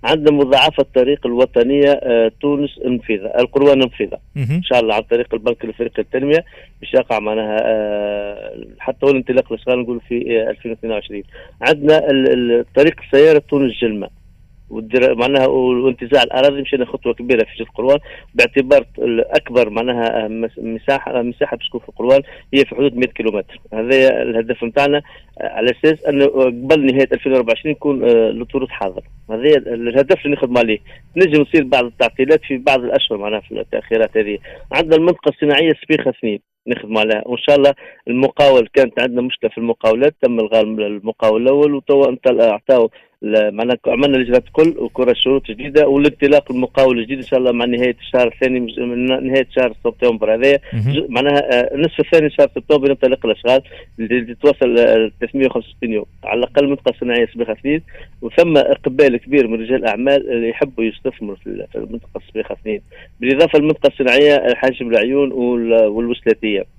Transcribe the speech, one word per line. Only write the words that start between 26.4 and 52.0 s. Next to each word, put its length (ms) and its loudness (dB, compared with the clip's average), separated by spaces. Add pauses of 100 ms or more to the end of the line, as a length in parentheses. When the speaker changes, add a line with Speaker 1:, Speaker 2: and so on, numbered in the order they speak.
Speaker 1:
نهاية 260 2
ألفين 200 -2
وأربعة 220 2
وعشرين 180 -6
يكون، 320 -4
آه، 260 4
الطرق 380 -6
حاضر. 340 -8 (280)
هذا 260 2
الهدف 680 0
اللي 120 -2
نخدم 220 0
عليه. 200 0 (380)
نجم 260 4
يصير 220 2
بعض 200 0
التعطيلات 580 0
في 140 -6
بعض 280 0
الأشهر 340 -2
معناها 220 -6
في 200 -12
التأخيرات 560 -2
هذه. 220 -2 (340)
عندنا 240 2
المنطقة 320 2
الصناعية 440 0 (120)
سبيخة 260 -2
اثنين 300 -6 (260)
نخدم 320 -6
عليها، 280 0
وإن 120 -6
شاء 180 4
الله 180 4 (340)
المقاول 640 2
كانت 260 2
عندنا 220 -2
مشكلة 280 -4
في 80 -14
المقاولات، 640 0
تم 180 0
إلغاء 220 2
الم-، 180 -4
المقاول 600 -2
الأول، 320 2
وتوا 340 2
انت-، 320 0
أعطاو 500 2 (320)
ل-، 280 0
معناها 260 -2
ك-، 120 -4
عملنا 280 0
الإجراءات 300 0
الكل 320 2
وكرة 360 -2 (100)
شروط 220 0
جديدة 420 0
والانطلاق 640 2
المقاول 460 0
الجديد 200 -6
إن 60 -12
شاء 140 -2
الله 140 0
مع 120 -2
نهاية 360 -2
الشهر 280 0
الثاني 320 -2
مج-، 180 -8
من 480 -4
نهاية 200 0 (100)
شهر 160 0 (120)
سبتمبر 500 0
هذا. 240 2 (140)
Speaker 2:
مهم. 200 -2
Speaker 1:
ج-، 160 -4
معناها، 460 0
آه، 220 0
نصف 240 -2